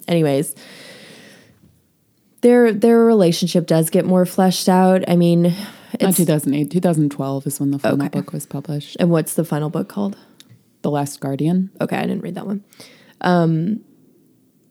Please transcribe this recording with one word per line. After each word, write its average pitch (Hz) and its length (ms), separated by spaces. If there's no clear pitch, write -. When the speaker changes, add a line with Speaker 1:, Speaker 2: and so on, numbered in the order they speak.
Speaker 1:
anyways, 156 480
their, 240 300
their 233 320
relationship 180 640
does 160 240
get 175 140
more 185 220
fleshed 185 420
out. 185 400
I 175 80
mean, 170 280
Speaker 2:
Not 175 100
Speaker 1:
it's 190 160
Speaker 2:
two 175 80
thousand 147 300
eight, 147 160
two 175 100
thousand 156 300
twelve 135 360
is 139 120
when 139 120
the 139 80
final 139 280
Speaker 1:
Okay. - 140
Speaker 2:
book - 120
was 151 140
published. 147 540
Speaker 1:
And 175 100
what's 160 240
the 165 100
final 151 260
book 196 180
called? 202 280
Speaker 2:
The 143 80
Last 143 300
Guardian. 151 500
Speaker 1:
Okay, - 160
I - 60
didn't - 180
read 175 160
that - 100
one. 202 160
Um, 170 580